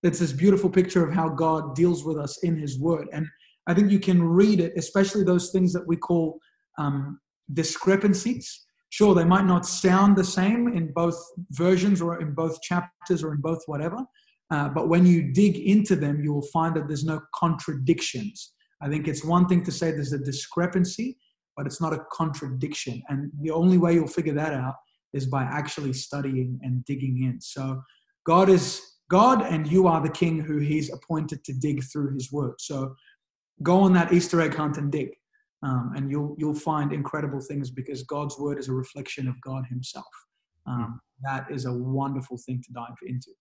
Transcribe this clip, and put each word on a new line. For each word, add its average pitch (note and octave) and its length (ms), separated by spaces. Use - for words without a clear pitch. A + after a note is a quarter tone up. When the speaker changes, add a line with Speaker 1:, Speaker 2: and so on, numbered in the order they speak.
Speaker 1:
it's - 180
this D#3+ 120
beautiful F#3+ 380
picture F3+ 360
of D3+ 80
how E3 140
God D3+ 480
deals D#3 300
with D#3 120
us C#3+ 260
in E3 120
his C#3 240
word. D#3 320
And D3+ 160
I F3 60
think G3+ 180
you G3 80
can F3+ 240
read F3+ 380
it, E3 160
especially G3 480
those F3+ 260
things F3+ 220
that F3 120
we E3+ 120
call, E3 420
um, C#3+ 420
discrepancies. F#3+ 1120
Sure, G#3 220
they E3+ 120
might F#3+ 200
not F3+ 220
sound F#3+ 480
the F#3 80
same A3+ 460
in E3 240
both E3+ 220
versions F3+ 500
or E3+ 180
in D3+ 140
both D#3+ 300
chapters F3 600
or D#3 100
in C#3+ 80
both D#3+ 260
whatever, E3 360
uh, C#3+ 200
but D#3 200
when F3+ 160
you D#3+ 260
dig G3 260
into G3+ 380
them, D3 280
you D3 100
will C#3+ 140
find E3 280
that D3+ 120
there's C#3+ 160
no D#3 180
contradictions. C#3+ 1160
I C#3+ 80
think D3+ 180
it's C#3+ 160
one F3 240
thing F3+ 180
to E3+ 60
say E3 200
there's C#3+ 220
a C#3+ 40
discrepancy, F3+ 1000
but C#3+ 120
it's - 120
not D#3+ 140
a D3 180
contradiction. C#3+ 1000
And C#3+ 200
the D#3 100
only F3+ 260
way E3+ 160
you'll D#3+ 140
figure D#3 260
that D3+ 200
out C3 200
is C3+ 140
by C3 160
actually B2+ 500
studying C3 680
and B2+ 220
digging C3 360
in. B2+ 200
So C3+ 420
God F#3 240
is - 320
God, A3 320
and D#3 280
you F#3 140
are E3 160
the D#3 80
king E3 300
who D#3 180
he's D3 340
appointed D#3 520
to C#3 100
dig C3 300
through C#3 320
his B2+ 160
word. C#3+ 280
So C3+ 360
go F3+ 200
on F#3+ 120
that F3 200
Easter F3 280
egg D#3 140
hunt D3+ 220
and C#3+ 140
dig. C#3 180
Um, B2+ 320
and C3+ 160
you'll, D3 300
you'll D3+ 140
find D3+ 400
incredible C#3+ 480
things C#3 280
because B2+ 340
God's C#3+ 360
word C#3+ 200
is B2+ 100
a C3 40
reflection C3 540
of B2+ 140
God C3 260
himself. B2+ 380
Um, A#2+ 360
Speaker 2:
Hmm. C3 60
Speaker 1:
that C3+ 240
is B2+ 140
a B2 80
wonderful C3 640
thing B2+ 280
to - 60
dive A#2+ 240
into. B2+ 360